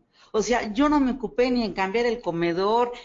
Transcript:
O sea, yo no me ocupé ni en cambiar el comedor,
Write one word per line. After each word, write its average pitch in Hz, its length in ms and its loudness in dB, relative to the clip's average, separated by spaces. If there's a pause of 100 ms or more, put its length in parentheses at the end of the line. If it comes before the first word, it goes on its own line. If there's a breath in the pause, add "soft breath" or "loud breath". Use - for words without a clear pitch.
(320 soft breath)
O 208 120 0
sea, 220 300 -2
yo 285 160 2
no 294 100 4
me 262 140 2
ocupé 247 360 0
ni 247 140 0
en 190 100 -4
cambiar 196 320 0
el 233 160 -2
comedor, 185 720 0 (140)